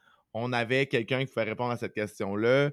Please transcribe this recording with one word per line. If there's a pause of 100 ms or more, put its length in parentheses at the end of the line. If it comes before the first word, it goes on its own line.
(360)
on
avait
quelqu'un
qui
pouvait
répondre
à
cette
question-là,